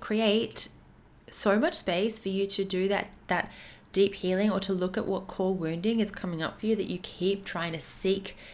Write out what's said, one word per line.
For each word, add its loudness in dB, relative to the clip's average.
create 2
so 4
much 4
space 0
for -4
you 2
to 0
do 0
that, 0
that 0
deep 4
healing, 2
or 2
to -2
look 0
at -2
what -4
core 0
wounding 0
is 0
coming -6
up -4
for -4
you 4
that -2
you -4
keep -2
trying -4
to -8
seek -2